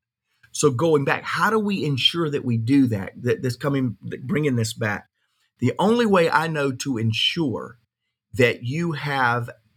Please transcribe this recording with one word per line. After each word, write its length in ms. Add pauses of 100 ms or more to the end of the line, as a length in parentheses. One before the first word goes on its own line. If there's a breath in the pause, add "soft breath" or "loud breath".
(500 soft breath)
So 220
going 320
back, 180
how 260
do 120
we 240
ensure 440
that 160
we 120
do 320
that? 240 (100)
That 180
this 140
coming, 480
bringing 540
this 160
back. 360 (520)
The 180
only 280
way 220
I 200
know 240
to 260
ensure 800 (560)
that 300
you 280
have 560 (280)